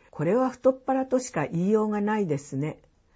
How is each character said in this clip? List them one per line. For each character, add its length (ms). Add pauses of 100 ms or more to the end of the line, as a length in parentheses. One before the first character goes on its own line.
こ 160
れ 100
は 140
太 220
っ 140
腹 200
と 140
し 100
か 180
言 140
い 100
よ 140
う 40
が 120
な 180
い 80
で 100
す 200
ね。 220 (360)